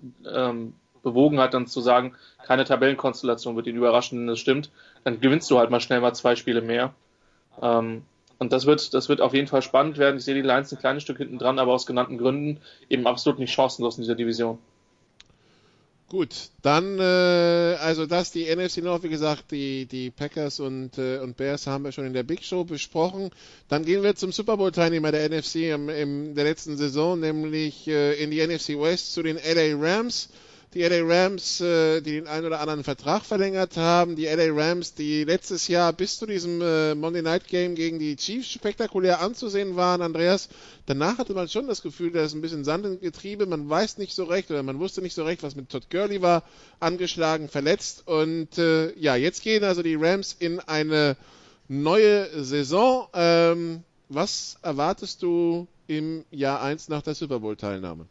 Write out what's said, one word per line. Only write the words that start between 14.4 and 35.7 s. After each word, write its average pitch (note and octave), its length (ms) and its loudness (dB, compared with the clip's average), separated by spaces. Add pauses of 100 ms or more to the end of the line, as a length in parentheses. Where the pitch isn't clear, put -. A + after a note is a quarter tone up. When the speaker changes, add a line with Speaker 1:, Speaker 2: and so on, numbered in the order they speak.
Speaker 2:
Gut, - 400 -6 (140)
dann, F3+ 360 2
äh, F3 840 4
also D#3+ 240 0
das, F3 280 -2
die E3 160 -4
N E3 100 0
F F3+ 140 -4
C F3 80 -8
North, F3 240 -2
wie D#3+ 60 -4
gesagt, D3+ 420 -2
die, C3+ 340 -6
die B2+ 240 -8
Packers C#3+ 480 -6
und, C3 400 -8
äh, C3 200 -2
und B2+ 180 -10
Bears C#3 320 -4
haben C#3 160 -4
wir C3+ 80 -8
schon C#3 140 -8
in B2+ 80 -6
der B2+ 100 -2
Big D#3+ 180 -6
Show F3+ 220 -4
besprochen. F3 640 -4 (380)
Dann D#3 160 0
gehen F#3+ 180 0
wir G3+ 140 2
zum F#3 160 -4
Super G#3+ 240 -2
Bowl-Teilnehmer E3 560 2
der D3+ 120 0
N D#3 80 -2
F D#3 120 -2
C E3 260 -2
im, D3 180 -4
im, D3 460 -4
der C#3+ 80 0
letzten D3+ 340 -2
Saison, D3 440 0
nämlich, D#3 640 -4
äh, D3 280 2
in D3+ 180 -4
die D#3 80 0
N D#3+ 100 2
F D#3+ 120 -4
C D3 180 -4
West E3+ 320 0
zu E3+ 100 -4
den D#3+ 140 -2
L D#3+ 200 0
A D#3 300 2
Rams. A3 440 -2 (420)
Die F3 100 -4
L E3+ 100 4
A E3+ 120 4
Rams, F3+ 560 2
äh, E3 400 4
die D3+ 120 -6
den D#3 160 -6
einen D#3+ 180 -4
oder D#3+ 140 -2
anderen D3+ 240 -4
Vertrag D3 400 -2
verlängert F#3+ 520 -2
haben. E3+ 380 4
Die D#3 120 -4
L D#3 120 0
A D#3+ 160 4
Rams, E3 400 0
die D3+ 300 -2
letztes F3 420 -2
Jahr F3 260 2